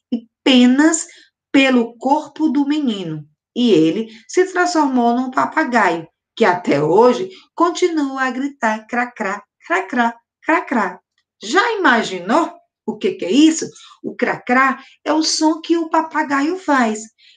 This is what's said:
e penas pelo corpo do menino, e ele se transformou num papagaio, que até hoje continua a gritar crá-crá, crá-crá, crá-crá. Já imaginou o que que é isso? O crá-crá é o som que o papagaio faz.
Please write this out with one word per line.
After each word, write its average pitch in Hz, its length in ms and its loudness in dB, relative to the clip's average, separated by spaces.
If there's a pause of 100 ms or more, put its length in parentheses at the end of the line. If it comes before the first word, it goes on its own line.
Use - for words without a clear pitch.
(120)
e 233 140 -6 (180)
penas 269 640 4 (440)
pelo 254 480 2
corpo 302 500 -2
do 277 180 0
menino, 202 580 -4 (300)
e 240 180 2
ele 165 360 2 (200)
se 359 160 2
transformou 294 680 0
num 254 160 -4
papagaio, 208 760 0 (300)
que 226 80 2
até - 360 0
hoje 202 480 2 (240)
continua 320 720 -2
a 254 80 -2
gritar 233 560 -6
crá-crá, 226 560 -6 (240)
crá-crá, 330 480 -2 (260)
crá-crá. 247 600 -2 (420)
Já 392 360 0
imaginou 220 760 0 (320)
o 214 100 -6
que 196 180 -4
que - 100 -10
é 175 80 -4
isso? 302 360 2 (360)
O 220 100 -10
crá-crá 247 680 -2 (240)
é - 80 -2
o 311 120 0
som 311 360 0
que 330 160 -2
o 330 140 -4
papagaio 311 680 -2
faz. 247 440 0 (360)